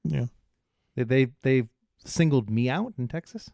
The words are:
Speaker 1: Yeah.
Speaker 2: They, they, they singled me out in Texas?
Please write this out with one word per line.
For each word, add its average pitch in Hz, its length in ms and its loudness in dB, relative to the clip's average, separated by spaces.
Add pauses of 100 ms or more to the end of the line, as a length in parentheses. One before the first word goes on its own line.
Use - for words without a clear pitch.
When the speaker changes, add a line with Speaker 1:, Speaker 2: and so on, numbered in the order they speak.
Speaker 1:
Yeah. 139 240 -2 (680)
Speaker 2:
They, 123 80 -2
they, 131 220 4 (160)
they 131 200 2 (400)
singled 139 460 2
me 117 220 0
out 208 260 -4
in 123 100 -6
Texas? - 480 -12